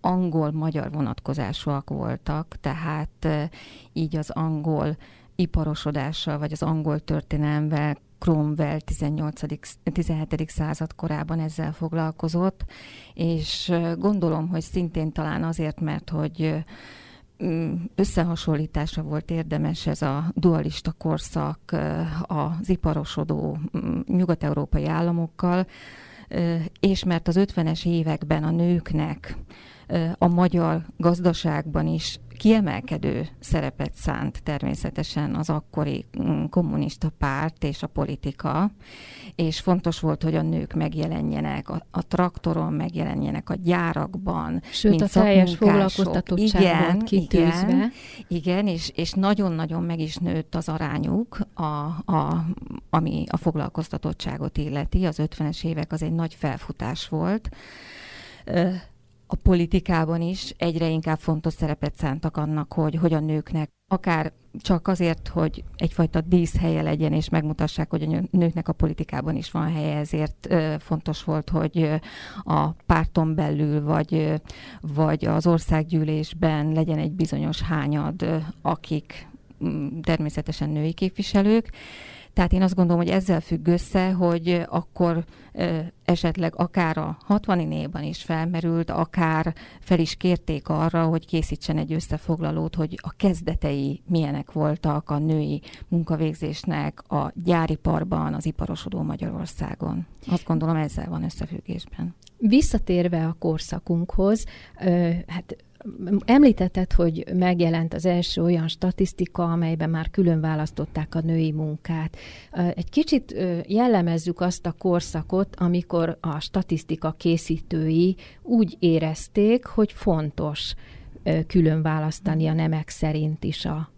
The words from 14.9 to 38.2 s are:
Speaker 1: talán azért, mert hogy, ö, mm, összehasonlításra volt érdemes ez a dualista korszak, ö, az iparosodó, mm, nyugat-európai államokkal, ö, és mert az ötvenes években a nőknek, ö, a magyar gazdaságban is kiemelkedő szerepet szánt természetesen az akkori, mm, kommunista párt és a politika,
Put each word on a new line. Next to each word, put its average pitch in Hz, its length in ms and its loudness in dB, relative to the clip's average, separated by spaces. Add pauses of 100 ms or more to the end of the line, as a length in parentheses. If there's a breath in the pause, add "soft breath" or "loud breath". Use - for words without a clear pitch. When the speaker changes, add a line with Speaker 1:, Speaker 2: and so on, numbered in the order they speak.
Speaker 1:
talán 156 320 -2
azért, 160 360 -4
mert 151 300 -4
hogy, 160 320 -4
ö, 156 160 0 (880 loud breath)
mm, 160 280 -2 (220)
összehasonlításra 160 1080 0
volt 151 300 -6
érdemes 156 560 -2
ez 147 140 -2
a 151 340 -2
dualista 160 560 2
korszak, 156 680 -4 (120)
ö, 151 300 -2 (200)
az 160 480 -4
iparosodó, 151 880 -2 (200)
mm, - 280 -2
nyugat-európai 156 800 0
államokkal, 170 800 0 (640 loud breath)
ö, 170 280 0 (240)
és 190 240 4
mert 170 240 2
az 170 80 2
ötvenes 170 500 2
években 156 580 0
a 160 80 0
nőknek, 165 840 0 (500 loud breath)
ö, 170 180 0 (120)
a 175 100 4
magyar 170 580 4 (120)
gazdaságban 160 920 2
is 160 320 -4 (180)
kiemelkedő 160 920 2 (120)
szerepet - 560 -2
szánt - 480 -6
természetesen 147 920 -4
az 156 140 -4
akkori, 151 560 -4 (160)
mm, 156 240 0
kommunista 156 720 -2
párt 147 460 -2
és 147 200 -4
a 151 40 -8
politika, 143 840 -2 (640 loud breath)